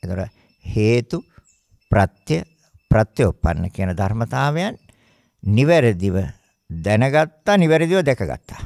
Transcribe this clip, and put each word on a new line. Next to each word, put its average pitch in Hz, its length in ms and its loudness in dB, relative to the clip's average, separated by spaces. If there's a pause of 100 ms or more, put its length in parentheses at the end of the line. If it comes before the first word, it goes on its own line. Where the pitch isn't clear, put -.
එතකොට 92 280 -6 (340)
හේතු, 117 580 0 (680)
ප්‍රත්‍ය, 95 520 0 (480)
ප්‍රත්‍යෝපන්න 87 800 0
කියන 92 260 -6
ධර්මතාවයන් 127 840 -4 (640)
නිවැරදිව 107 760 2 (540)
දැනගත්තා, 131 840 0
නිවැරදිව 165 480 2
දැකගත්තා. 95 600 -4